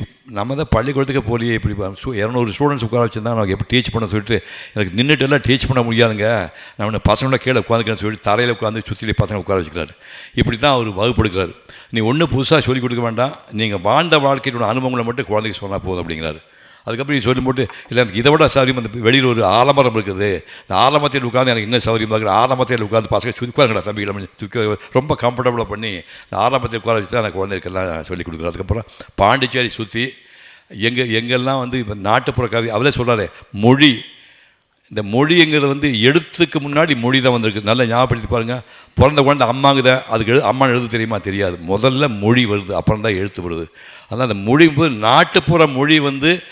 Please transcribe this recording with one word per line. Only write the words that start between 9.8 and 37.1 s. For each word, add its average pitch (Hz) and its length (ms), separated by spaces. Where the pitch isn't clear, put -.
இப்படி 117 220
தான் 139 160
அவர் 117 200
வகுப்பு 110 320
எடுக்கிறாரு. 92 300
"நீ 117 100
ஒண்ணும் 135 300
புதுசா 135 280
சொல்லிக் 127 220
கொடுக்க 123 220
வேண்டாம், 117 340
நீங்க 107 260
வாழ்ந்த 147 420
வாழ்க்கையோட 131 500
அனுபவங்களை 127 360
மட்டும் 120 220
குழந்தைக்கு 107 340
சொன்னா 98 180
போதும்" 87 300
அப்படிங்கிறாரு. 80 340
அதுக்கப்புறம் 131 380
நீ 98 40
சொல்லி 127 140
போட்டு, 127 260
"இல்ல, 123 140
எனக்கு 101 160
இதை 127 120
விட 156 240
சௌகரியம் 131 220
அந்த 113 340
வெளியில 131 160
ஒரு 113 180
ஆலமரம் 123 500
இருக்குது, 101 360
இந்த - 140
ஆலமரத்தில் 139 480
உட்கார்ந்து 123 320
எனக்கு 113 80
இன்னும் 113 220
சௌகரியமா 110 300
இருக்கு, 107 200
ஆலமரத்தில் 123 460
உட்கார்ந்து 107 360
பசங்க 110 160
சுத்தி 120 140
உட்காருங்கடா 113 360
தம்பிகளை" 101 320
அப்படின்னு 98 120
தூக்கி 107 560
ரொம்ப 139 280
கம்ஃபர்டபுளா 120 440
பண்ணி 104 240
இந்த - 480
ஆலமரத்தில் 120 400
உட்கார 110 240
வச்சு 98 60
தான் 117 180
அந்த 104 60
குழந்தைகளுக்கெல்லாம் 92 720
சொல்லிக் 87 280
கொடுக்குறாரு. 82 180
அதுக்கப்புறம் 95 380
பாண்டிச்சேரி 123 540
சுத்தி 113 440
எங்க, 120 340
எங்கெல்லாம் 123 560
வந்து 123 200
இப்ப 107 160
நாட்டுப்புற 120 540
கவி, 117 200
அவரே 113 200
சொல்றாரு, 117 420
மொழி, 123 520
இந்த 107 220
மொழிங்கிறது 151 500
வந்து 139 220
எழுத்துக்கு 143 720
முன்னாடி 143 380
மொழி 127 240